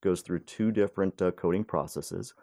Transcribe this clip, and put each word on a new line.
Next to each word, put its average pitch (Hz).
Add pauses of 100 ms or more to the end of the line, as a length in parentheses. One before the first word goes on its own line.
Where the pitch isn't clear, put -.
Goes 90
through 87
two -
different, 98
uh, 92
coating 92
processes. - (100)